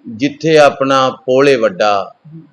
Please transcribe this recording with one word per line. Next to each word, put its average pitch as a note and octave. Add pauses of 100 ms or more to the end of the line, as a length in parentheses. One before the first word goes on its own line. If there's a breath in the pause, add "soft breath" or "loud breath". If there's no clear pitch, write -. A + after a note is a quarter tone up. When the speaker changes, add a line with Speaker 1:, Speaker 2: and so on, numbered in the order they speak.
Speaker 1:
ਜਿੱਥੇ C#3+
ਆਪਣਾ C3+
ਪੋਲੇ C3+
ਵੱਡਾ, G2+ (200)
Speaker 2:
ਹੂੰ। D#3+ (100)